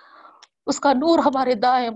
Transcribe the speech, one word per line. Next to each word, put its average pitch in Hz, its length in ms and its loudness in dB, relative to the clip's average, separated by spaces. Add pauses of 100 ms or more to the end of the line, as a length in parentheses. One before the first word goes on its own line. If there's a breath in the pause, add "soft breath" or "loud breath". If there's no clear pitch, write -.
(680 loud breath)
اس - 140 -6
کا 285 140 2
نور 320 300 2
ہمارے 262 320 0
دائیں 247 400 0